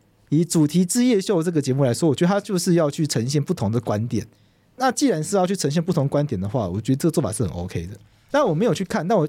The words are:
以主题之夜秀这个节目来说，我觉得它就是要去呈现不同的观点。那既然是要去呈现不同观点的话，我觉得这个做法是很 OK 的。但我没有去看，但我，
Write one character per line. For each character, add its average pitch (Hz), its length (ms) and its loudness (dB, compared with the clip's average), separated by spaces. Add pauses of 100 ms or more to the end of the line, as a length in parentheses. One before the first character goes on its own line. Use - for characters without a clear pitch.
(300)
以 160 140 2
主 160 220 2
题 175 180 2
之 240 200 0
夜 247 160 4
秀 185 220 0
这 180 100 -2
个 151 80 0
节 127 120 0
目 139 120 0
来 120 80 4
说， 165 160 0
我 135 60 2
觉 175 100 0
得 175 40 4
它 202 120 2
就 202 160 -4
是 175 180 2
要 160 160 4
去 156 160 -2
呈 123 220 -2
现 143 140 0
不 160 100 -4
同 113 180 -2
的 113 100 0
观 110 280 -2
点。 113 180 -4 (500)
那 262 140 0
既 262 180 2
然 160 140 0
是 202 140 -2
要 185 100 4
去 190 80 0
呈 156 160 -2
现 165 120 0
不 175 100 -2
同 143 160 0
观 143 180 0
点 101 140 -4
的 98 80 -4
话， 110 180 -2
我 92 140 -4
觉 127 120 0
得 135 40 2
这 139 100 0
个 160 60 2
做 170 100 0
法 98 80 -2
是 123 120 -4
很 87 100 -2
OK 87 340 -8
的。 98 100 -14 (340)
但 285 160 2
我 170 80 2
没 170 100 0
有 220 80 2
去 170 120 -4
看， 180 220 -4
但 214 120 2
我， 156 100 2